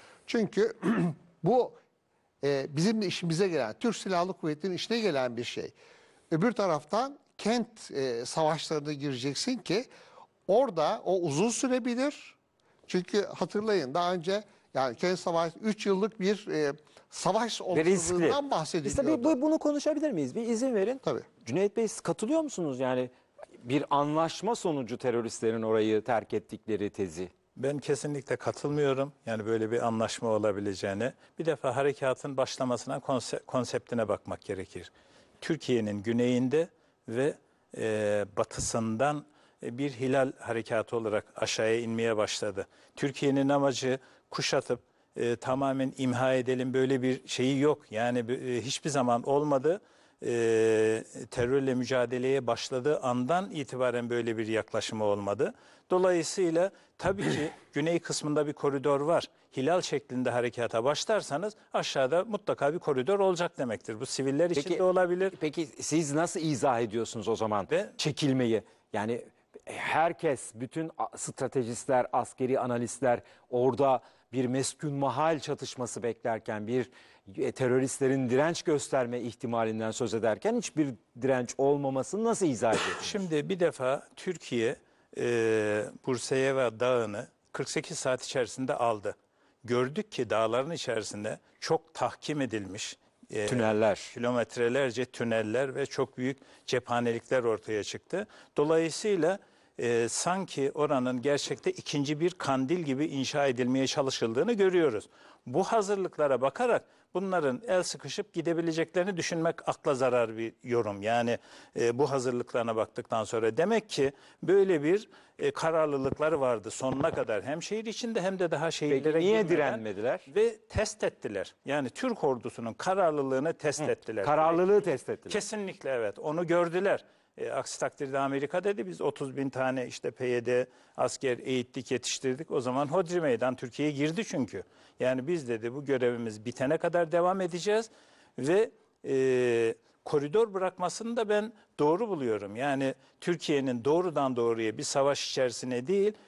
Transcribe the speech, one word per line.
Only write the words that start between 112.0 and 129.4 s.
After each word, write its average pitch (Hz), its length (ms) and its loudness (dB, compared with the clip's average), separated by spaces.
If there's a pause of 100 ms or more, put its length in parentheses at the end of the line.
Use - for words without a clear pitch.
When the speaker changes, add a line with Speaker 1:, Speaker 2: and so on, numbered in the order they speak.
Speaker 3:
hazırlıklarına 123 640 -2
baktıktan 110 480 -2
sonra 110 340 0
demek 208 320 2
ki 139 220 0 (320)
böyle 185 400 4
bir, 190 260 2 (300)
e, 139 120 0
kararlılıkları 151 880 0
vardı 113 320 0
sonuna 135 400 -2
kadar. 117 320 -2
Hem 147 200 -6
şehir 214 220 -6
içinde 226 360 -4
hem 190 180 -2
de 170 120 0
daha 160 200 -2
şehirlere 147 420 0
Speaker 2:
Peki 165 120 4
niye 214 160 4
Speaker 3:
girmeden 170 160 2
Speaker 2:
direnmediler? 120 680 -2 (100)
Speaker 3:
ve 220 220 2 (120)
test - 340 -2
ettiler. 107 520 -4 (100)
Yani 135 240 0
Türk 240 340 -4
ordusunun 117 500 -2
kararlılığını 156 800 0
test 151 280 -2
Speaker 2:
Hı, 131 100 0
Speaker 3:
ettiler. 110 340 -4
Speaker 2:
kararlılığı 170 560 4
test 156 280 -2
ettiler. 101 220 -6
Speaker 3:
Kesinlikle 190 580 -6
evet. 113 300 -2
Onu 160 280 -2
gördüler. 175 580 2 (320)
E, 120 140 -6
aksi 127 280 -6
takdirde 135 400 -4
Amerika 139 440 -2
dedi, 202 240 -2
"Biz 165 140 -10
otuz 139 360 -4
bin 139 120 -2